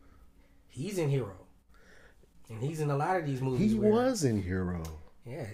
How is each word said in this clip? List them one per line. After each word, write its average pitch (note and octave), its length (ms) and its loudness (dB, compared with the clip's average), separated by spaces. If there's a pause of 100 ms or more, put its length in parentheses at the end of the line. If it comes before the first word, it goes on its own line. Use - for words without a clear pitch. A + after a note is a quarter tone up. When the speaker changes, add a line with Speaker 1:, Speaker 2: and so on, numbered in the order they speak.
(680)
Speaker 1:
he's F#3 300 -6
in D#3+ 100 2
Hero. A#2+ 260 0 (1120)
And G#2+ 140 -10
he's D#3 180 -4
in D3 100 0
a C#3 60 2
lot E3 200 2
of E3 100 -2
these C3+ 140 -2
movies C3+ 320 2
Speaker 2:
He A3 60 2
Speaker 1:
where G#3+ 120 6
Speaker 2:
was A#3 340 4
in A2 180 2
Hero. F2+ 400 -2 (440)
Speaker 1:
Yeah, A#2+ 280 -10